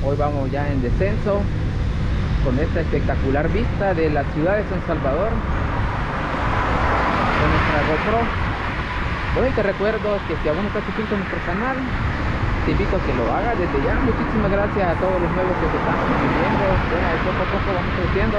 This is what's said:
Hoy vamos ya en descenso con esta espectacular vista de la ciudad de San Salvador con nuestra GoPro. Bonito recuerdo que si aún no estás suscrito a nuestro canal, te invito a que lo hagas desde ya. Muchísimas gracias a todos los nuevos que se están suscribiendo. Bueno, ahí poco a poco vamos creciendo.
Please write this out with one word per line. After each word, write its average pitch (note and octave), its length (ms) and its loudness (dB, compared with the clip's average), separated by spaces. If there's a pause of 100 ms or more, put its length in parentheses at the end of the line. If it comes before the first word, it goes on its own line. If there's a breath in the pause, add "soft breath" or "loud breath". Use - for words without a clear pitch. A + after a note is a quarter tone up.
Hoy C#3+ 160 0
vamos C#3+ 320 0
ya C#3+ 160 -2
en C#3 160 0
descenso G3 560 2 (1040)
con B2+ 160 2
esta E3 240 0
espectacular C#3 640 0
vista F#3 480 0
de D#3+ 160 2
la C#3 240 0
ciudad F3+ 240 0
de G3 80 -2
San F3+ 240 -4
Salvador D3+ 400 0
con - 2250 0
nuestra - 400 2
GoPro. G#3+ 400 2 (1120)
Bonito A#3+ 240 2
recuerdo G3+ 640 0
que E3 80 -2
si D3+ 160 -2
aún D#3+ 80 0
no G#3 80 -2
estás G3+ 160 -4
suscrito G#3+ 320 -4
a G3 80 -2
nuestro - 240 -4
canal, A#3+ 320 -2
te - 960 0
invito - 160 2
a F#3+ 160 2
que C#3 80 0
lo A#2 160 0
hagas G#3 240 0
desde F3+ 240 0
ya. - 240 2
Muchísimas A3 480 2
gracias G3+ 400 0
a D#3 80 0
todos F#3 160 2
los E3+ 160 0
nuevos F3+ 320 0
que D#3+ 80 2
se D3+ 80 0
están - 160 0
suscribiendo. - 800 2 (160)
Bueno, F3 160 0
ahí - 160 0
poco - 160 0
a F#3 160 0
poco G3 160 0
vamos F3+ 220 0 (100)
creciendo. G#3 360 2